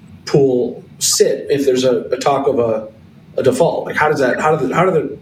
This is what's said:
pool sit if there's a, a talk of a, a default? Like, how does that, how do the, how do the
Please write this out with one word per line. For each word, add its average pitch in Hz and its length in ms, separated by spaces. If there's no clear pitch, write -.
pool 127 560
sit - 520
if 143 140
there's 127 200
a, 123 160
a - 60
talk 139 320
of 123 100
a, 110 300
a - 60
default? 143 440
Like, - 100
how 151 120
does 143 120
that, 123 200
how 156 160
do - 100
the, - 80
how 165 100
do 185 60
the 143 320